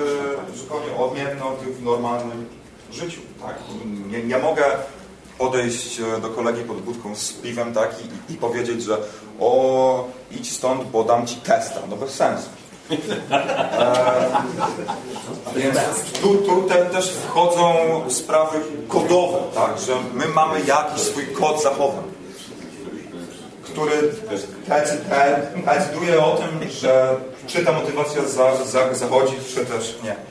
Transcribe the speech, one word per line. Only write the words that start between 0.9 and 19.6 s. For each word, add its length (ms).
odmienne 460
od 160
tych 160
w 60
normalnym 680
życiu, 280
tak? 140
Nie, 140
nie 160
mogę 260
podejść, 640
e, 200
do 80
kolegi 340
pod 140
budką 400
z 160
piwem, 420
tak? 160
I, 320
i, 20
i 40
powiedzieć, 440
że 160
o, 640
idź 220
stąd, 320
bo 200
dam 220
ci 100
testa. 440
No 60
bez 140
sensu. 380
E, 60
więc 220
tu, 120
tu 280
te, 240
też 260
wchodzą 640
sprawy 520
kodowe, 500
tak? 240